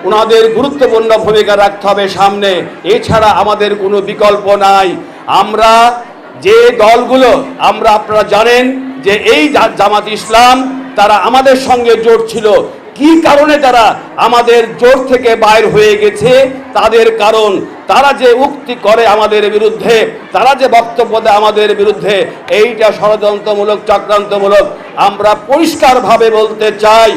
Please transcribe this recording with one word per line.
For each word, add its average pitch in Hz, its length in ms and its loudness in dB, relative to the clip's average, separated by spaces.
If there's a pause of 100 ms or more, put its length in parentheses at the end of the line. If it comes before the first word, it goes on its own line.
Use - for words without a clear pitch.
ওনাদের 220 500 0
গুরুত্বপূর্ণ 226 640 0
ভূমিকা 208 400 0
রাখতে 202 300 -2
হবে 202 220 -2
সামনে। 196 520 -2 (220)
এছাড়া 214 440 0
আমাদের 202 480 0
কোনো 196 260 -2
বিকল্প 202 540 0
নাই। 196 400 2 (320)
আমরা 220 760 2 (400)
যে 226 300 4
দলগুলো, 240 720 2 (160)
আমরা, 214 320 0
আপনারা 214 320 0
জানেন 240 800 0
যে 190 100 0
এই 240 380 0
জা-, 226 280 0
জামাত 202 300 0
ইসলাম 240 760 0 (140)
তারা 214 200 2
আমাদের 247 400 2
সঙ্গে 240 400 0
জোট 226 340 0
ছিল, 214 220 -2 (440)
কি 330 260 2
কারণে 294 360 2
তারা 240 380 2 (220)
আমাদের 226 600 0
জোট 254 300 2
থেকে 247 280 0
বাইর 214 320 2
হয়ে 214 300 2
গেছে, 254 520 0 (240)
তাদের 220 440 0
কারণ 208 440 0 (260)
তারা 262 260 2
যে 240 200 2
উক্তি 262 480 -4
করে 226 260 2
আমাদের 208 440 0
বিরুদ্ধে, 220 600 0 (200)
তারা 240 240 2
যে 262 120 -2
বক্তব্য 226 520 0
দেয় 214 160 2
আমাদের 208 400 0
বিরুদ্ধে, 202 500 -2 (240)
এইটা 214 420 0 (100)
ষড়যন্ত্রমূলক, 208 760 -2 (100)
চক্রান্তমূলক। 202 800 0 (300)
আমরা 202 400 0 (120)
পরিষ্কারভাবে 254 800 2
বলতে 214 500 -2
চাই 220 380 4